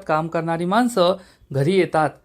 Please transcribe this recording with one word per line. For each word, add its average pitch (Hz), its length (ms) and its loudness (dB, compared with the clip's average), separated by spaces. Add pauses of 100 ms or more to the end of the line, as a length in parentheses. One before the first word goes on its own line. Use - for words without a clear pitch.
काम 160 200 0
करणारी 165 380 -4
माणसं 190 500 2 (360)
घरी 139 240 0
येतात, 160 340 2 (160)